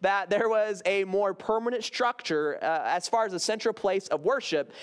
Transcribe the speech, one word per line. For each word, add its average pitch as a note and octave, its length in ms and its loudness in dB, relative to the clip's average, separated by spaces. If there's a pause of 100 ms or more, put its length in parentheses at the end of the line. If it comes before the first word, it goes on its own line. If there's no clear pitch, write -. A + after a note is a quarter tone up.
that F#3+ 280 2
there A3+ 180 4
was G#3+ 380 0
a G3 160 4
more F#3+ 320 0
permanent A3+ 480 0
structure, D#3+ 800 -2
uh, D#3 220 0
as E3 240 -2
far A3+ 180 2
as F#3+ 60 -6
a F3 80 -4
central A3 340 0
place G3 320 0
of D3 180 -2
worship E3 480 0 (100)